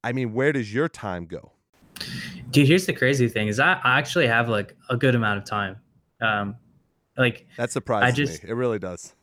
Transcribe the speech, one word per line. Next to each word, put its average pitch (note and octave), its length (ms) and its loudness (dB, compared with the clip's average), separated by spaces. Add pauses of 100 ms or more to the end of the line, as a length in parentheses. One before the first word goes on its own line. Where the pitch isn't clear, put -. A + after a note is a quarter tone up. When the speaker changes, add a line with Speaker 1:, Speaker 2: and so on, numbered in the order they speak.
Speaker 1:
I A#2+ 100 -4
mean, B2 200 -2
where C3+ 200 2
does A2+ 220 -4
your D3 140 2
time F2+ 380 -8
go? D#2+ 260 -14 (960)
Speaker 2:
Dude, D3 160 6
here's F3+ 200 4
the E3 60 -2
crazy B2+ 360 2
thing G#2+ 200 -2
is G#2+ 120 -2
I, F3 140 4 (100)
I B2+ 140 4
actually D3 280 0
have, A#2 220 2
like, G#2 260 -2 (140)
a B2+ 80 -2
good B2+ 180 4
amount G#2+ 240 0
of G2+ 60 -10
time. G2+ 320 -4 (440)
Um, G#2 360 -2 (600)
like, B2+ 300 0 (100)
Speaker 1:
That A#2+ 140 -4
surprises B2 420 0
Speaker 2:
I B2 40 0
just C3 260 -4
Speaker 1:
me. - 80 -12
It A2+ 40 -4
really A#2 260 -2
does. F2+ 420 -10